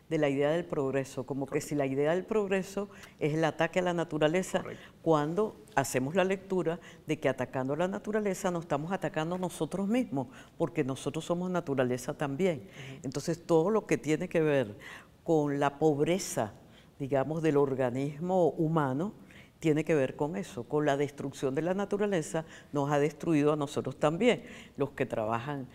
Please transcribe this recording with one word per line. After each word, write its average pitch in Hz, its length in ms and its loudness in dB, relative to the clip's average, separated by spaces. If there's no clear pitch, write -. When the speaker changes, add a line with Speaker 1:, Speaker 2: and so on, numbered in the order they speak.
Speaker 1:
de 160 80 0
la 151 120 4
idea 143 220 2
del 170 120 0
progreso, 135 600 -2
como 139 200 -4
que - 40 -14
Speaker 2:
Correcto. - 180 -2
Speaker 1:
si 151 80 -4
la 143 100 2
idea 143 300 2
del 185 80 -2
progreso 196 640 -2
es 147 140 2
el 160 100 2
ataque 160 360 2
a - 20 2
la 180 120 2
naturaleza, 165 680 0
Speaker 2:
Correcto. 110 220 -12
Speaker 1:
cuando 165 560 2
hacemos 135 400 0
la 185 80 4
lectura 185 560 -2
de 151 140 -2
que - 80 2
atacando 131 460 0
a 147 40 -2
la 180 120 0
naturaleza 202 600 -2
no 175 100 -2
estamos 160 340 -2
atacando 160 420 -2
a - 20 -6
nosotros 180 500 -4
mismos, 196 420 0
porque 156 280 0
nosotros 135 400 -4
somos 175 260 -2
naturaleza 131 640 0
también. 147 440 -2
Speaker 2:
Ujú. 135 440 -16
Speaker 1:
Entonces, 156 420 -6
todo 165 240 6
lo 214 160 2
que 156 120 2
tiene 156 320 0
que 170 120 2
ver 139 360 2
con 147 360 2
la 143 180 0
pobreza, 156 760 2
digamos, 139 440 0
del 151 140 6
organismo 143 960 2
humano, 160 600 0
tiene 156 240 2
que 160 120 2
ver 131 200 2
con 151 200 -4
eso, 185 300 -8
con 151 200 0
la 139 120 2
destrucción 135 580 -4
de 156 80 -2
la 180 100 0
naturaleza, 196 720 -2
nos 143 180 0
ha 147 80 4
destruido 151 540 2
a - 20 2
nosotros 139 420 -4
también, 170 460 2
los 135 140 -2
que 127 160 -2
trabajan 120 680 -4